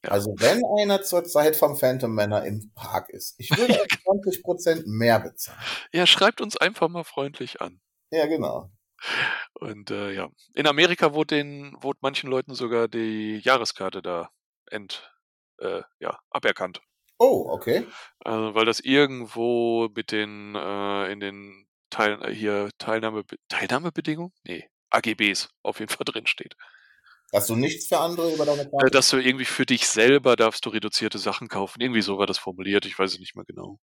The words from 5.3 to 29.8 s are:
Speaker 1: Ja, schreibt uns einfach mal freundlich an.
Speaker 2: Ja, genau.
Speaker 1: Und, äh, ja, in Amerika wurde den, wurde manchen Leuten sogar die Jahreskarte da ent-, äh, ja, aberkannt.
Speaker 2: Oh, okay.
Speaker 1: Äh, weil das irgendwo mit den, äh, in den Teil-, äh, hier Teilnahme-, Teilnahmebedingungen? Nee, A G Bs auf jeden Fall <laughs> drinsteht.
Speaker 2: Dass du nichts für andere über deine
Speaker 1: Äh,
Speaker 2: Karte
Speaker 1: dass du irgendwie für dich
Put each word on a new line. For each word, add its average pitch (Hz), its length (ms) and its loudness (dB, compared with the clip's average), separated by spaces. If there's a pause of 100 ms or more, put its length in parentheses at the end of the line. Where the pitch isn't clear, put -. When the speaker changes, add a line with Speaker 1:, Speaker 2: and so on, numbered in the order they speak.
Speaker 1:
Ja, 175 160 4
schreibt - 320 6
uns 214 160 -6
einfach 175 320 2
mal 175 160 -6
freundlich 139 560 -6
an. - 220 -10 (300)
Speaker 2:
Ja, 156 160 4
genau. 101 440 -2 (840)
Speaker 1:
Und, 104 360 -12
äh, 101 220 -6
ja, 92 160 -8 (240)
in - 140 0
Amerika 160 460 4
wurde 151 220 0
den, 143 480 -4
wurde 135 180 -4
manchen 135 280 -4
Leuten 131 260 -2
sogar 117 320 -2
die 110 520 -6
Jahreskarte 104 600 0
da 87 280 -6 (420)
ent-, 101 400 -12 (460)
äh, 92 240 -6 (180)
ja, - 180 -6 (120)
aberkannt. - 520 -2 (360)
Speaker 2:
Oh, 226 320 4
okay. 117 360 -2 (380)
Speaker 1:
Äh, - 80 -6
weil 110 340 0
das 113 140 0
irgendwo 120 1120 0
mit 110 200 -6
den, 104 420 -6
äh, 101 560 -4
in 101 80 -10
den 101 480 -12 (220)
Teil-, 107 340 0
äh, - 100 -4
hier 104 440 -2
Teilnahme-, 110 480 -4 (240)
Teilnahmebedingungen? 156 840 -4 (140)
Nee, 87 240 -12 (220)
A 113 100 2
G 113 140 -2
Bs 101 340 0 (120)
auf - 200 -6
jeden 110 100 -8
Fall - 140 -6
<laughs> - 0 -
drinsteht. - 500 -6 (760)
Speaker 2:
Dass 101 140 0
du 117 100 0
nichts 139 300 0
für 170 140 2
andere 165 340 0
über 156 100 0
deine 143 200 0
Speaker 1:
Äh, 139 80 -10
Speaker 2:
Karte 139 200 4
Speaker 1:
dass 135 200 6
du 135 60 2
irgendwie 127 280 0
für - 220 -2
dich 120 200 2